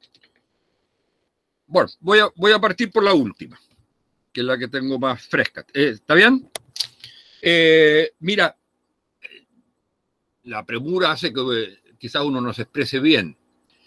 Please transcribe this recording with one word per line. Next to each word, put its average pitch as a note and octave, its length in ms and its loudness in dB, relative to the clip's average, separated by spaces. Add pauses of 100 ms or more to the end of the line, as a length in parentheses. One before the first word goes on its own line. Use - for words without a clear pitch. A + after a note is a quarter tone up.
(1700)
Bueno, D#3 240 0 (100)
voy G3+ 200 4
a, G#3 160 2
voy G3+ 160 2
a G#3+ 80 4
partir F#3+ 320 -2
por G#3+ 120 2
la G3 100 4
última, A2 460 -4 (720)
que B2 100 -8
es B2+ 40 -4
la B2+ 120 -2
que B2 100 -10
tengo C3+ 320 -6
más B2+ 260 -6
fresca. - 480 -6
Eh, C#3 220 0
¿está - 180 -4
bien? A#3+ 360 4 (920)
Eh, D#3+ 760 4
mira, F3 360 -2 (1900)
la A2 220 -14
premura D#3 460 -2
hace D3+ 220 -6
que, C3 80 -6
eh, A2+ 380 -6 (180)
quizás C#3+ 260 -6
uno C3+ 160 -4
no B2 140 -6
se - 100 -8
exprese C3+ 360 -6
bien. B2+ 380 0 (500)